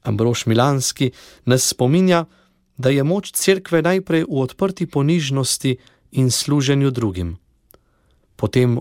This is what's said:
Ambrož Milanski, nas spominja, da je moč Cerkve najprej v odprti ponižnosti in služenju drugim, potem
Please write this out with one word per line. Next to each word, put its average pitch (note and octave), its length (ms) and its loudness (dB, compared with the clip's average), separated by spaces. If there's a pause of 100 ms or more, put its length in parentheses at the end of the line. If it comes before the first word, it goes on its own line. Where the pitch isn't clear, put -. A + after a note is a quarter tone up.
Ambrož A2+ 440 -2
Milanski, C3 640 0 (340)
nas B2 240 2
spominja, E3+ 560 2 (520)
da C3 140 0
je C#3 140 2
moč F#3 280 -2
Cerkve F#3 500 0
najprej E3+ 420 0
v C3+ 160 -2
odprti F3+ 460 -4
ponižnosti C#3 880 -2 (360)
in C3 180 2
služenju C#3 600 0
drugim, F#2 460 -4 (1000)
potem A#2+ 440 0